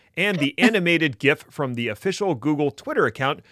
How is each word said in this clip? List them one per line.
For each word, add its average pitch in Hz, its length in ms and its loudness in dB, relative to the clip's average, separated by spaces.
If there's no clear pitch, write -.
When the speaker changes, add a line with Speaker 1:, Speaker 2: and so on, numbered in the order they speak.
Speaker 1:
And 190 200 0
the 139 180 0
Speaker 2:
<laughs> - 40 -8
Speaker 1:
animated 170 600 2
gif 139 300 2
from 131 260 -6
the 117 120 -4
official 185 480 -2
Google 143 360 0
Twitter 262 340 -2
account 135 360 -2